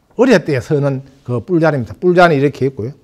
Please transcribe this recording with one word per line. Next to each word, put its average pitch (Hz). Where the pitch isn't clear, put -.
어릴 220
때에 139
서는 139
그 123
뿔잔입니다. 156
뿔잔이 175
이렇게 135
있고요. 135